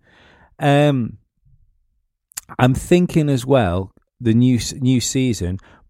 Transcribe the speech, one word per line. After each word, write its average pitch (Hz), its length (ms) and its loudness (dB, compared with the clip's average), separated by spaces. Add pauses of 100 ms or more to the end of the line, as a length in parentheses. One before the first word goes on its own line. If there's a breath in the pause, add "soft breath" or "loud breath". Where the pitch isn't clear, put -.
(600 soft breath)
Um, 143 580 0 (1400)
I'm 127 140 2
thinking 170 560 0
as 127 160 -2
well, 98 480 0 (260)
the 117 140 0
new 123 240 4
s-, - 160 -6
new 127 260 0
season, 107 600 -4 (300 soft breath)